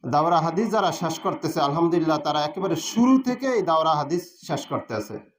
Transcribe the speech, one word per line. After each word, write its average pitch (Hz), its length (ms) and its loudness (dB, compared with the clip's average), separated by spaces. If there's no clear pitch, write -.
দাওরা 156 360 2
হাদিস 170 300 0
যারা 190 220 2
শেষ 160 220 -4
করতেছে, 165 360 -2
আলহামদুলিল্লাহ 160 640 2
তারা 147 160 0
একেবারে 170 340 -2
শুরু 247 360 4
থেকে 247 320 -4
এই 208 80 2
দাওরা 160 320 2
হাদিস 151 280 -2
শেষ 143 220 -4
করতেছে। 110 480 -6